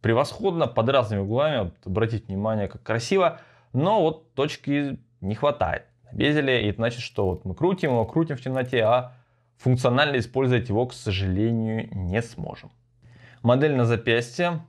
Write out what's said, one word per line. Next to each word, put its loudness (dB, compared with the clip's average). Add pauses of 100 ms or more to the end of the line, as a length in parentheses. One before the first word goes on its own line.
превосходно, 2
под 0
разными 2
углами. 0
Вот, -8 (120)
обратите -2
внимание, -2
как -14
красиво. 0 (320)
Но 2
вот -2
точки -2 (220)
не -4
хватает 0 (200)
на -16
безеле. 2
И 2
это -2
значит, -2
что -2
вот -8
мы -6
крутим 0
его, 2
крутим -2
в -14
темноте, 0
а 2 (420)
функционально 2
использовать 0
его, 2
к -16
сожалению, -2
не -2
сможем. -12 (720)
Модель 4
на 2
запястье. 0